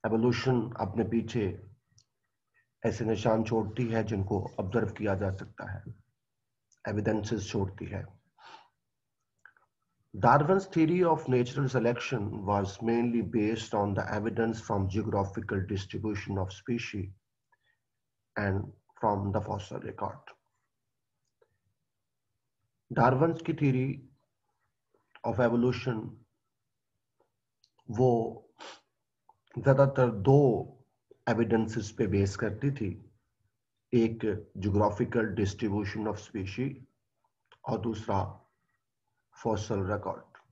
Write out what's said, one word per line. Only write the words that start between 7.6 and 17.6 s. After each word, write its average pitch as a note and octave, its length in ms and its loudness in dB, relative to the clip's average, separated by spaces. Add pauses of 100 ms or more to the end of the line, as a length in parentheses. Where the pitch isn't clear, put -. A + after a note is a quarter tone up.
है। - 220 -8 (2000)
Darwin's D3 520 6
theory E3 380 4
of D#3 240 2
natural B2+ 420 2
selection A#2 760 0
was G2 380 0
mainly A#2 400 2
based A2 540 0
on G2+ 180 2
the G2+ 180 -2
evidence A2 480 -2
from G2 300 -2
geographical G2+ 800 -2
distribution G2+ 720 -6
of F#2+ 120 -4
species G#2+ 600 -6 (1200)